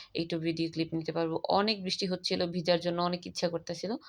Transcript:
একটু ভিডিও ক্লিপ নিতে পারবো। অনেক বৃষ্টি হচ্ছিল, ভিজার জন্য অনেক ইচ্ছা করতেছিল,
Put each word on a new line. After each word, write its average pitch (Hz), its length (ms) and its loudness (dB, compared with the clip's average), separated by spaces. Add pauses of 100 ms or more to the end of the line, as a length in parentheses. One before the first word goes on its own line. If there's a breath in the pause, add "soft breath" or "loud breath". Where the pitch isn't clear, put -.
(140 loud breath)
একটু 170 240 -2
ভিডিও 165 340 0
ক্লিপ 160 220 -2
নিতে 160 180 -2
পারবো। 165 360 0
অনেক 202 360 4
বৃষ্টি 185 220 -2
হচ্ছিল, 180 400 0
ভিজার 175 340 2
জন্য 175 220 0
অনেক 175 240 0
ইচ্ছা 180 220 -2
করতেছিল, 170 440 -4 (160 loud breath)